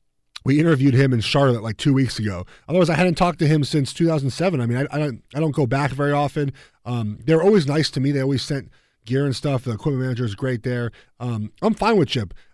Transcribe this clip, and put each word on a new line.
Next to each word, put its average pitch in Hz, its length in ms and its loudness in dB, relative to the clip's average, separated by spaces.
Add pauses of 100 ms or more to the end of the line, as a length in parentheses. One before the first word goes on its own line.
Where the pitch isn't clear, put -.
(440)
we 135 140 4
interviewed 143 360 4
him 135 180 4
in 117 80 2
Charlotte, 127 420 2
like, 110 140 -6
two 143 180 2
weeks 131 240 0
ago. 98 280 -6 (220)
Otherwise, 170 220 2
I 160 40 0
hadn't 175 200 2
talked 175 260 0
to 165 60 2
him 151 180 4
since 139 280 -2
two 170 160 0
thousand 139 220 0
seven. 165 300 -2
I 117 60 -2
mean, 120 120 -2
I, 143 120 -2
I 143 80 -6
don't, 143 240 -6 (120)
I 143 60 -4
don't 156 140 -2
go 143 120 0
back 135 260 -2
very 143 200 -2
often. 143 400 -2 (320)
Um, 113 400 -6
they're 160 180 4
always 190 240 4
nice 143 240 0
to 139 100 -4
me. 135 100 2
They 139 100 0
always 135 220 0
sent 135 280 -8 (340)
gear 131 200 0
and 139 120 -2
stuff. 135 280 -4
The 123 80 -4
equipment 131 300 -4
manager 127 220 -4
is 104 100 -4
great 123 280 -4
there. 123 280 -4 (300)
Um, 113 320 -6 (100)
I'm 208 120 0
fine 214 220 2
with 151 120 4
Chip. 104 260 -6 (200)